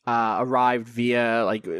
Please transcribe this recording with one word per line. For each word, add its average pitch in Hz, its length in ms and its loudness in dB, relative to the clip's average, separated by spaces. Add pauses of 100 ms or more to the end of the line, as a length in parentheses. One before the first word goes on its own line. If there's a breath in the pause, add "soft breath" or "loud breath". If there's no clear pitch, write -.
uh, 113 340 0
arrived 123 480 2
via, 117 560 0
like, 107 220 -2 (140)